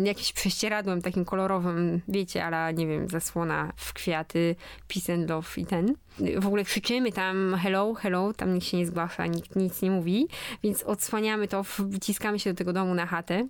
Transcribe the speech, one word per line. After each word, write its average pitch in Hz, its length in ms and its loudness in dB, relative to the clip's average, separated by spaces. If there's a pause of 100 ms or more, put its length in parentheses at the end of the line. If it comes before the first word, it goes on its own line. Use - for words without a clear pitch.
jakimś 202 300 0
prześcieradłem 196 680 0
takim 180 240 0
kolorowym, 175 840 2
wiecie, 185 380 -2
a - 20 -2
la, 165 240 0
nie 160 160 0
wiem, 151 220 -2
zasłona 160 640 -2
w - 180 -10
kwiaty, 170 640 0 (320)
peace 175 260 -4
and 170 160 2
love 165 180 -2 (100)
i 170 80 -2
ten. 196 300 2 (420)
W 190 100 2
ogóle 202 160 2
krzyczymy 240 480 0
tam: 190 520 2
"Hello, 196 300 2
hello", 196 400 0
tam 185 200 0
nikt 180 140 2
się 180 100 2
nie 175 80 4
zgłasza, 170 400 -2
nikt 170 300 -2
nic 185 260 0
nie 185 100 4
mówi, 190 360 4 (360)
więc 208 200 0
odsłaniamy 214 640 0
to, 196 160 -2
w-, 196 320 -4
wciskamy 208 440 -2
się 196 140 0
do 180 40 -6
tego 180 160 0
domu 185 200 2
na 175 120 2
chatę, 175 440 0